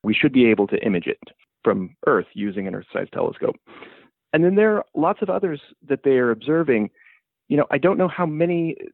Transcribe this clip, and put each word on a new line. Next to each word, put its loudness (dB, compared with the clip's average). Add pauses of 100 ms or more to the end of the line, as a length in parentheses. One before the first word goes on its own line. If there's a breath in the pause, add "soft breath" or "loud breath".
we 0
should 0
be 6
able 4
to -4
image -2
it -6 (420)
from -2 (120)
Earth 2
using -6
an -6
Earth-sized -10
telescope. -4 (760 loud breath)
And 2
then 2
there 4
are -4 (100)
lots -2
of -4
others -4 (260)
that -2
they 2
are 2
observing. 0 (580 soft breath)
You 0
know, 2
I 0
don't 2
know 2
how -4
many -2 (180)